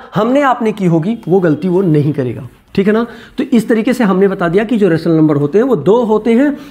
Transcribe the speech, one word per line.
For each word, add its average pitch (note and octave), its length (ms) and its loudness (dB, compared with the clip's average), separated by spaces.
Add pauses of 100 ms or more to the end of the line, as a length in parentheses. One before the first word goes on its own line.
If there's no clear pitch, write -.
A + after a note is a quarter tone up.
(160)
हमने A#3+ 260 0
आपने B3 300 0
की G3+ 140 -4
होगी E3+ 320 0 (100)
वो F3+ 120 2
गलती E3+ 280 0
वो F#3 140 0
नहीं D3+ 320 0
करेगा, B2+ 340 -6 (280)
ठीक G3 120 0
है G#3+ 60 2
ना? A#3 140 -2 (300)
तो C4 60 -2
इस - 260 0
तरीके A3+ 240 0
से B3 100 -2
हमने F#3+ 240 2
बता F#3+ 220 -4
दिया G3 140 0
कि A3+ 140 -2
जो G3 120 2
रेशनल E3 240 0
नंबर D#3 220 4
होते C#3+ 220 0
हैं A#3 80 2
वो C4 100 0
दो G3 280 2
होते G#3+ 300 0
हैं। C#4+ 240 2 (140)